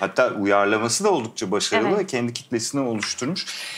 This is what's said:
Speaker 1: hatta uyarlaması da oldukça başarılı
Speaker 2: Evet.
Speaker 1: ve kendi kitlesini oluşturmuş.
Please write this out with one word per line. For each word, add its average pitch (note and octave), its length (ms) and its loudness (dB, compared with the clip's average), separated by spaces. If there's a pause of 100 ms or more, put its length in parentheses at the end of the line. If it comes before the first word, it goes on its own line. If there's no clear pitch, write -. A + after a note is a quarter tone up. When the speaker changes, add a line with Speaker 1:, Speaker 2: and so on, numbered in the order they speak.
Speaker 1:
hatta G#2 300 2
uyarlaması G2+ 720 2
da G#3 60 4
oldukça A2+ 400 -2
başarılı - 380 2
Speaker 2:
Evet. G3 100 2
Speaker 1:
ve G3 80 0
kendi A#2+ 260 -2
kitlesini - 480 -4
oluşturmuş. - 640 -4 (320)